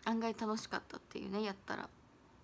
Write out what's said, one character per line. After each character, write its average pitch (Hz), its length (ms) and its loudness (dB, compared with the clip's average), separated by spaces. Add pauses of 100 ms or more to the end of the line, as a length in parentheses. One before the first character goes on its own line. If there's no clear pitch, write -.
案 226 160 4
外 226 180 2
楽 220 200 2
し - 100 -6
か - 80 0
っ - 100 0
た - 120 -6
っ - 20 -20
て - 180 -8
い 196 80 -4
う 196 40 -4
ね、 202 120 2
や 202 100 2
っ 196 120 -6
た - 120 -2
ら。 - 120 -4 (560)